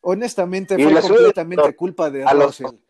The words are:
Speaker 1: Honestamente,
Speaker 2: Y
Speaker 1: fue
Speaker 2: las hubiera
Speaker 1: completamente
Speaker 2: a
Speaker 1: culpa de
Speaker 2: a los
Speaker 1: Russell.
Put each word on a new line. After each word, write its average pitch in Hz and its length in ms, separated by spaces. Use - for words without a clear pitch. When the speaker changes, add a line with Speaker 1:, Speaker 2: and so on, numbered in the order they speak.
Speaker 1:
Honestamente, 190 760
Speaker 2:
Y 139 60
Speaker 1:
fue 156 100
Speaker 2:
las 160 120
hubiera 196 140
Speaker 1:
completamente 175 500
Speaker 2:
a 143 80
Speaker 1:
culpa 175 340
de 139 140
Speaker 2:
a 143 100
los 143 120
Speaker 1:
Russell. 131 200